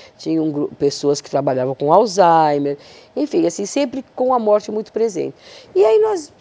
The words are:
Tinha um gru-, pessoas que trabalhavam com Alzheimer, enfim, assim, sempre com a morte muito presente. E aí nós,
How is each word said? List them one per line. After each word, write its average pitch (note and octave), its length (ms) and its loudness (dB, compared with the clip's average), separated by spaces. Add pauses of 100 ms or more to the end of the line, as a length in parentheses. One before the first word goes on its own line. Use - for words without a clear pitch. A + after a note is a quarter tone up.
(180)
Tinha D#3+ 240 -2
um D#3 100 -2
gru-, D3 280 -4
pessoas C#3+ 420 -2
que - 80 -18
trabalhavam C3+ 460 -2
com D3 180 0
Alzheimer, E3 840 2 (400)
enfim, F3+ 300 -2
assim, F#3+ 220 -4
sempre C4 360 -4 (120)
com B3+ 180 0
a B3 60 2
morte G#3 320 0
muito G#3+ 200 -8
presente. F3+ 440 -4 (400)
E F#4+ 100 4
aí A4 140 4
nós, G#4 420 -2